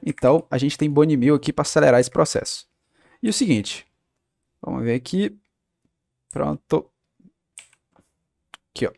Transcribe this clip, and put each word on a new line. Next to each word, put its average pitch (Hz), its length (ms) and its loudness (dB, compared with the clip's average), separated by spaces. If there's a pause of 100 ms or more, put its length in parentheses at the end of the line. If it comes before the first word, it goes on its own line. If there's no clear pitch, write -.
Então, 147 460 2
a 135 80 -2
gente 139 180 -2
tem 151 100 0
Bone 151 300 2
Meal 135 180 2
aqui 147 160 -2
pra 147 120 -4
acelerar 143 360 4
esse 123 120 0
processo. - 560 -4 (560)
E 233 40 -2
o 214 60 0
seguinte, 135 540 -2 (720)
vamos 131 220 -8
ver 117 100 -2
aqui. 185 420 -4 (960)
Pronto. 151 560 -4 (1800)
Aqui, - 160 -6
ó. - 120 -6